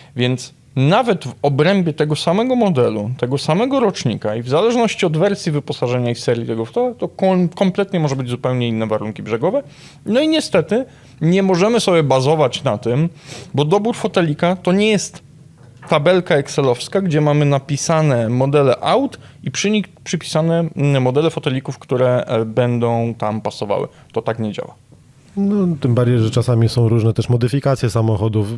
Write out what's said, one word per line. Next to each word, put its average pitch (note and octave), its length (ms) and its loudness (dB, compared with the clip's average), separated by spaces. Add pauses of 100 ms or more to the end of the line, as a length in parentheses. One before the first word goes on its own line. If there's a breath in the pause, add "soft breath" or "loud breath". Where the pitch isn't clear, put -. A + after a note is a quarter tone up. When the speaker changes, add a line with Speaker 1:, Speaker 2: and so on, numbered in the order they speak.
(160 loud breath)
Speaker 1:
Więc B2 380 -2 (220)
nawet F#3 480 2
w B2 80 -8 (100)
obrębie D#3+ 500 2
tego D3+ 240 -2
samego A3+ 400 0
modelu, A#2+ 640 0
tego B2+ 200 -2
samego B3 420 0
rocznika A2 560 -2
i A#2+ 60 -4
w A#2+ 60 -10
zależności G#3+ 580 0
od D#3 100 0
wersji G3 360 0
wyposażenia B2+ 580 -2
i A#2 40 -4
serii A#2 320 -2
tego A2+ 180 -4
fotel, A#3+ 300 -2
to F#3+ 140 -8
kom-, F#3 400 0
kompletnie F#3+ 520 -2
może C#3 160 0
być C3 120 -6
zupełnie B2 400 -2
inne A2+ 180 -2
warunki G#2+ 360 -4
brzegowe. B2+ 400 -2 (440 loud breath)
No A3+ 140 0
i D#4 80 0
niestety B3+ 560 0 (360 loud breath)
nie F3+ 220 2
możemy F#3+ 380 2
sobie E3+ 220 4
bazować C3+ 640 2
na A2 140 0
tym, C3+ 300 0 (460 loud breath)
bo C#3 100 2
dobór G3+ 320 0
fotelika F3 600 0
to F3+ 160 -2
nie G#3 180 2
jest - 320 -2 (640)
tabelka F3 460 2
excelowska, C#3 680 0
gdzie D#3+ 200 0
mamy D3 240 2
napisane C#3+ 840 0
modele C3+ 520 2
aut A3 380 0 (240 loud breath)
i D3 80 -6
przy - 200 -2
nich G#3+ 180 0 (160)
przypisane, E3 600 0 (120)
mm, C#3 260 2
modele C#3 280 2
fotelików, C3 480 -4
które, B2 460 0
e, A2+ 200 -2
będą A#2 760 0
tam G#2+ 220 -4
pasowały. G2 480 -4 (240 loud breath)
To A#2 100 -4
tak A2+ 160 -4
nie G#2+ 140 -4
działa. - 220 -12 (640)
Speaker 2:
No, G3 440 0
tym A#2+ 140 2
bardziej, B2 240 2
że A2 120 2
czasami A#2 380 2
są A#2 200 2
różne A2 240 2
też - 160 -2
modyfikacje B2 600 0
samochodów. A2 560 0 (120)